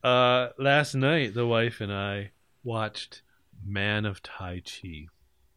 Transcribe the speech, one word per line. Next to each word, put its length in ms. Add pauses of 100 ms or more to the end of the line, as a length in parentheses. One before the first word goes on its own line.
Uh, 460 (100)
last 380
night, 380
the 120
wife 340
and 120
I 400 (320)
watched 580 (420)
Man 420
of 160
Tai 440
Chi. 400 (500)